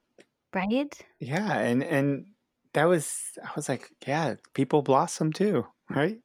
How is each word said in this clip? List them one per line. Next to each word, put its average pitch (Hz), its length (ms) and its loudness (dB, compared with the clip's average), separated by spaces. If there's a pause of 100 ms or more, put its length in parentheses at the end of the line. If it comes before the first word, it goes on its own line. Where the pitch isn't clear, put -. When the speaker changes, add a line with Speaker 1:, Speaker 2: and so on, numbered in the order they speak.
(520)
Speaker 1:
Right? 226 540 -2 (120)
Speaker 2:
Yeah, 156 420 -2
and, 120 220 2
and 139 440 0 (480)
that 147 100 4
was, - 580 0
I - 140 -12
was 151 120 -8
like, 127 220 -4 (160)
"Yeah, 139 300 -2 (180)
people 135 280 2
blossom 156 500 2
too," 190 340 0 (240)
right? 190 340 0